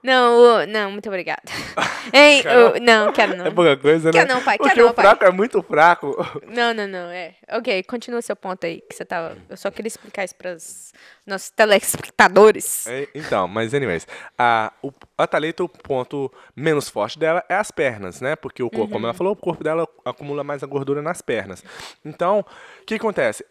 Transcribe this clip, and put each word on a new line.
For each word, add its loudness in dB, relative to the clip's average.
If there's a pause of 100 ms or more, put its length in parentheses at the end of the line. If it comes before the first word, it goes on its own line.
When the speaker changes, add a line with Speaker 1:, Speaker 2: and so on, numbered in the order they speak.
Speaker 1:
Não, 6
o, -2
não, -6
muito -12
obrigada. -8 (340)
Speaker 2:
<laughs> -6
Speaker 1:
Hein, 8
Speaker 2:
Quer 2
Speaker 1:
o, 6
não, 4
quero 0
não. -8
Speaker 2:
É -2
pouca 4
coisa, 2
né? 4
Speaker 1:
Quer 2
não, 0
pai, 0
quer -2
Speaker 2:
Porque 4
Speaker 1:
não, 8
Speaker 2:
o -4
Speaker 1:
pai. 0
Speaker 2:
fraco 6
é 6
muito -2
fraco. 2 (320)
Speaker 1:
Não, -2
não, -6
não, -12
é. -14 (160)
Ok, -4
continua -10
seu -8
ponto -12
aí, -8
que -20
você -14
tava, -10 (120)
eu -18
só -8
queria -10
explicar -12
isso -14
pras -18 (340)
nossos -12
telespectadores. 2
Speaker 2:
É, -10
então, -2
mas -6
anyways, -4 (320)
a, 0
o, -12 (260)
a 0
Thalita, -4
o -10
ponto -8 (240)
menos -2
forte -6
dela -2
é -2
as -4
pernas, -6
né? -6
Porque -12
o -4
corpo, -6
como -6
ela -4
Speaker 1:
Uhum. -12
Speaker 2:
falou, -4
o -6
corpo -8
dela -4 (180)
acumula -10
mais -10
a -12
gordura -6
nas -8
pernas. -8 (420)
Então, -2 (420)
o -20
que -6
acontece? -4